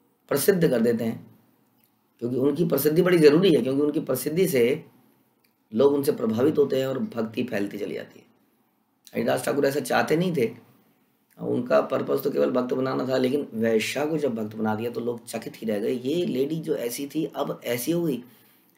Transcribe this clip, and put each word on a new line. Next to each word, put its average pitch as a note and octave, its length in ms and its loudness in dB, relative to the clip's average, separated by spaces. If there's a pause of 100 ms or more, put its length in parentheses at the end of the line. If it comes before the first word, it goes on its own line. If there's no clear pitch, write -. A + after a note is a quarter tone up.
(280)
प्रसिद्ध E3 400 2
कर B2 120 2
देते A#2 240 2
हैं, A2+ 240 -6 (920)
क्योंकि B2 180 -4
उनकी C#3+ 280 0
प्रसिद्धि D#3 380 2
बड़ी F3 160 4
ज़रूरी D#3+ 360 8
है, A#2+ 80 4
क्योंकि C3+ 200 0
उनकी D3 180 0
प्रसिद्धि D3+ 480 -2
से C3 360 2 (880)
लोग C#3 180 6
उनसे C#3 200 0
प्रभावित A#2+ 460 0
होते C3 220 2
हैं C3+ 60 -2
और C3 120 -4
भक्ति A2+ 460 -4
फैलती G2+ 340 -6
चली F#2 160 -6
जाती - 240 -12
है। - 60 -20 (920)
हरिदास B2+ 300 -2
ठाकुर C#3 220 0
ऐसा C3+ 140 0
चाहते A#2+ 360 0
नहीं F3 200 0
थे, A2+ 180 0 (840)
उनका B2 400 0
purpose C3+ 440 -2
तो C#3+ 60 -2
केवल C#3+ 200 0
भक्त B2+ 240 0
बनाना C3 340 -2
था, C3 80 0
लेकिन C3 380 0
वैश्या A2+ 520 0
को D#3 120 -2
जब C3+ 160 -2
भक्त A2 220 -6
बना A2 180 0
दिया A#2 160 -4
तो A2+ 100 -6
लोग A#2 260 -6
चकित - 360 -10
ही A2+ 40 -8
रह G#2 120 -2
गए, A#2+ 140 -2
ये C3+ 340 -2
lady C#3 300 -2
जो D#3+ 200 -2
ऐसी A#2+ 300 -6
थी D#3+ 300 -4
अब D3+ 280 -6
ऐसी B2 280 -2
हो E3+ 100 0
गई। C#3+ 220 -2 (540)